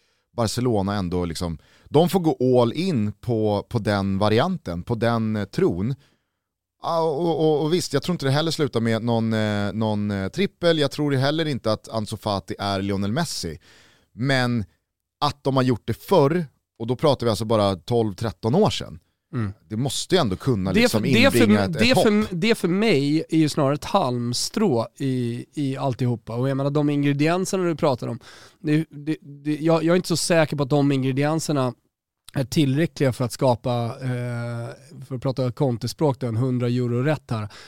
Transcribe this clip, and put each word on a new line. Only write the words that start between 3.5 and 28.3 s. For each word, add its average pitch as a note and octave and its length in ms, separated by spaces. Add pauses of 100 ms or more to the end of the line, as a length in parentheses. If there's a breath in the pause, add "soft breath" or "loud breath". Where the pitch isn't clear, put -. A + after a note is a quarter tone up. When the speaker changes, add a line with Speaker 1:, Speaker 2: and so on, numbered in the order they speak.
Speaker 1:
på A#2+ 100
den G2 400
varianten, G#2+ 640
på B2 120
den, A2+ 420
eh, G#2 80
tron. A#2 500 (880)
Ja, E3 180
och, D#3+ 400
och, D#3 220
och D#3 120
visst, E3+ 180
jag C#3 100
tror F3+ 120
inte C3+ 120
det C3+ 60
heller D#3 180
slutar C#3 300
med A2+ 220
någon, A2+ 300
eh, G#2 400
någon, G#2 380
eh, G2 180
trippel. E3+ 500
Jag C#3+ 120
tror D3 220
heller C#3+ 340
inte A#2 260
att - 160
Ansu A2 280
Fati G2+ 420
är G2 240
Lionel G2+ 300
Messi. A#2+ 460 (540 soft breath)
Men B2 520 (560)
att C#3+ 240
de C3+ 120
har C3 60
gjort B2+ 240
det A#2 80
förr, E3 520 (320)
och A#2 80
då B2 100
pratar C3 300
vi A#2 40
alltså G#2+ 140
bara G#2 320
tolv, A2 380
tretton A2 400
år F#3+ 160
sedan. - 280 (360)
Speaker 2:
Mm. G#2+ 180 (160)
Speaker 1:
Det G#2+ 80
måste C3 380
ju F#3 60
ändå G2+ 160
kunna F#2+ 360
Speaker 2:
Det G#3 80
är - 20
Speaker 1:
liksom A#3 180
Speaker 2:
för, - 80
det A#3 160
är C#4 60
för, - 80
Speaker 1:
inbringa G#3 260
ett, F#3+ 80
Speaker 2:
det G#3+ 180
är - 20
Speaker 1:
ett B3 100
Speaker 2:
för, G#3 180
Speaker 1:
hopp. G#3+ 100
Speaker 2:
det G3 240
för G3 140
mig D#3 600
är D#3+ 100
ju D#3 100
snarare C#3+ 260
ett D3 100
halmstrå B2 1000 (100)
i, B2 580
i C3+ 220
alltihopa. B2 600
Och B2+ 120
jag C3+ 80
menar, C#3 140
de D3 200
ingredienserna D3+ 760
du E3+ 120
pratar C3 320
om, A#2+ 100 (420 loud breath)